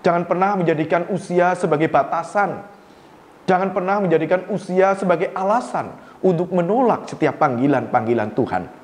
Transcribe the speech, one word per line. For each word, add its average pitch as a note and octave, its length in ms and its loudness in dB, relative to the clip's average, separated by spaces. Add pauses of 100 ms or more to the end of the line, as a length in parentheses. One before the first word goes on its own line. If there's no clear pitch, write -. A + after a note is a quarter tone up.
Jangan F3 240 2
pernah F#3 320 0
menjadikan E3+ 560 0
usia F3 480 0
sebagai D#3 320 0
batasan. E3 720 -2 (800)
Jangan F#3 300 0
pernah G3 260 0
menjadikan E3+ 540 0
usia F#3 400 2
sebagai F3 400 0
alasan F#3+ 560 -2 (320)
untuk F3 320 0
menolak F#3+ 560 0
setiap C#3+ 320 0
panggilan-panggilan A#2+ 960 0
Tuhan. F#2 320 -2 (140)